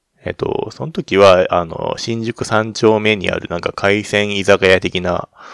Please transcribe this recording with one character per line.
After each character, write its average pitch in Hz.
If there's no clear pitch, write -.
え 90
っ 87
と、 -
そ -
の 156
時 190
は、 98
あ 87
の、 50
新 113
宿 117
三 110
丁 110
目 107
に 92
あ 87
る -
な 87
ん -
か -
海 101
鮮 104
居 98
酒 95
屋 92
的 92
な 90